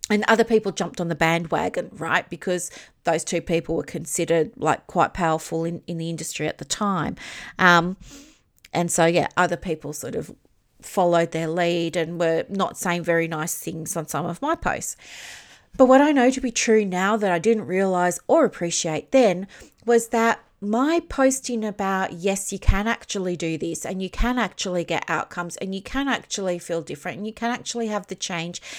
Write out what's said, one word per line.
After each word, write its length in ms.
and 160
other 160
people 300
jumped 280
on 60
the 80
bandwagon, 800
right? 360
Because 420
those 180
two 180
people 360
were 80
considered, 720
like, 320
quite 260
powerful 500
in, 220
in 120
the 120
industry 380
at 100
the 60
time. 500
Um, 360
and 180
so, 160
yeah, 300
other 200
people 360
sort 240
of 180
followed 480
their 160
lead 500
and 220
were 300
not 280
saying 280
very 240
nice 280
things 400
on 120
some 180
of 160
my 140
posts. 400
But 100
what 140
I 100
know 200
to 100
be 100
true 340
now 320
that 140
I 80
didn't 300
realise 580
or 180
appreciate 680
then 340
was 220
that 340
my 480
posting 560
about, 480
yes, 400
you 60
can 280
actually 480
do 220
this 300
and 160
you 80
can 280
actually 460
get 240
outcomes 480
and 180
you 60
can 260
actually 520
feel 240
different 340
and 100
you 60
can 180
actually 360
have 220
the 60
change 460